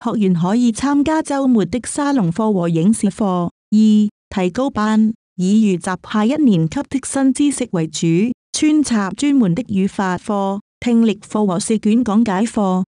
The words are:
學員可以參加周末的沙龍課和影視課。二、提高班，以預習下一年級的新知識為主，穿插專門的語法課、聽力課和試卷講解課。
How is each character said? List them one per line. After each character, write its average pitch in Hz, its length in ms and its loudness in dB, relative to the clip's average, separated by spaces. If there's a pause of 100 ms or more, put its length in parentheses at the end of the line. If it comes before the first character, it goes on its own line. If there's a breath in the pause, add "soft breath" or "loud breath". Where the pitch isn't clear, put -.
學 240 140 -4
員 190 160 2
可 180 220 0
以 247 160 2
參 285 320 0
加 311 180 0
周 277 260 -2
末 226 180 2
的 240 200 -4
沙 285 280 -4
龍 190 180 0
課 220 220 0
和 170 160 0
影 170 240 2
視 220 140 -2
課。 202 180 -2
二、 180 240 -2 (220)
提 214 800 2
高 254 180 -2
班， 214 420 0 (240)
以 196 400 2
預 170 40 -4
習 185 180 -6 (160)
下 214 120 0
一 262 100 0
年 202 340 2
級 277 100 -6 (100)
的 269 160 -4
新 269 280 0
知 285 180 0
識 254 200 -4
為 165 160 -2
主， 160 200 -4 (460)
穿 302 280 2
插 208 280 -2
專 285 260 -2
門 208 180 4
的 233 100 -4
語 190 260 -2
法 185 280 -4
課、 196 420 -4 (200)
聽 233 260 2
力 208 100 2
課 214 300 -4
和 180 140 0
試 220 200 -2
卷 220 260 2
講 220 180 2
解 202 220 0
課。 190 380 -2 (140)